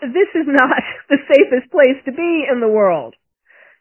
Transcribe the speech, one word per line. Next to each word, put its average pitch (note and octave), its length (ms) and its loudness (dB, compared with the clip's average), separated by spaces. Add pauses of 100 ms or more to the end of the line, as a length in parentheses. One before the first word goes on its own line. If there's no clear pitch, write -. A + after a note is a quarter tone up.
this D#4 320 -2
is D#4+ 140 -4
not C4+ 340 0 (120)
<laughs> - 160 -14
the - 80 2 (100)
safest C4 440 2
place C4+ 340 2
to C4+ 60 -8
be E4 380 -4
in B3 100 -2
the A3+ 120 0
world. F3 440 0 (640)